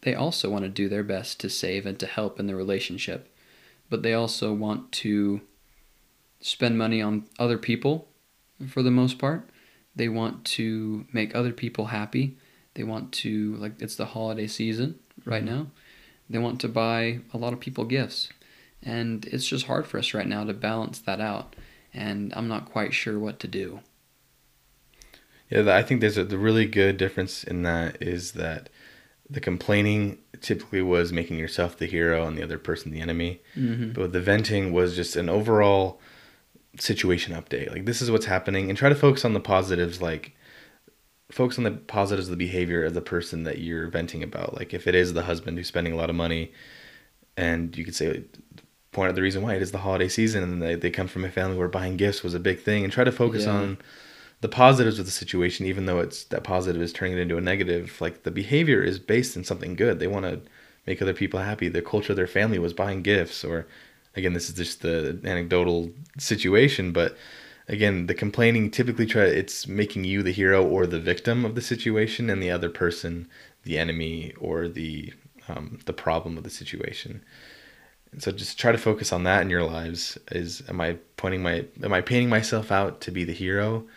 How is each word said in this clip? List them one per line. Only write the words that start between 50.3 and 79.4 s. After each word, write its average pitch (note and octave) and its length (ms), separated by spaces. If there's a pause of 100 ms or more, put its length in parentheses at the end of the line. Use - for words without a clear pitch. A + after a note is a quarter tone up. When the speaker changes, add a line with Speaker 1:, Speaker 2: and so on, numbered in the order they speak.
Speaker 2:
and F2+ 200
they, E2+ 120
they E2+ 160
come F#2 160
from F#2 180
a F#2 60
family F#2+ 260
where F2+ 120
buying F#2 280
gifts G2+ 280
was F2 100
a F2 60
big F#2 200
thing, G#2 220
and F#2+ 100
try B2+ 120
to B2 80
focus A2+ 320
Speaker 1:
Yeah. G#2 80
Speaker 2:
on G2+ 260 (600)
the A2 80
positives B2 500
of F#2+ 60
the F#2+ 80
situation, F2+ 540
even F#2+ 200
though F2+ 140
it's, - 240
that - 180
positive F#2 400
is E2+ 100
turning F#2 240
it F2+ 40
into E2+ 160
a E2+ 60
negative. F2+ 580
Like, F2 240
the F#2+ 60
behavior A#2+ 520
is F#2 160
based B2 380
in F#2 80
something F2 320
good. G2+ 240
They E2+ 80
wanna F#2+ 320 (460)
make F#2 160
other F#2+ 120
people F#2+ 260
happy. G2 280
The E2+ 140
culture G#2 300
of G2 40
their F#2 100
family G#2 320
was E2+ 140
buying F#2+ 300
gifts, F#2 420
or, E2 240 (480)
again, F#2 160
this E2+ 160
is E2+ 80
just F2 260
the E2 420
anecdotal F2 640 (280)
situation, G2+ 720
but E2+ 260 (520)
again, G2+ 380
the - 80
complaining A2+ 560
typically A#2 360
try, A2 180
it's F2 440
making G2+ 340
you F#2+ 220
the F#2 80
hero F#2+ 340
or F#2 200
the E2+ 120
victim A#2 460
of A2 100
the A#2+ 80
situation, A2 640
and F#2+ 140
the F2+ 80
other F2 200
person E2+ 580 (340)
the D#2+ 160
enemy E2 600
or E2+ 260
the, D#2+ 460 (360)
um, - 360
the - 80
problem E2 460
of D#2+ 60
the - 60
situation. - 720 (880)
And - 120
so F#2+ 100
just G#2 260
try A#2+ 140
to A#2 60
focus - 340
on F2+ 120
that F#2 180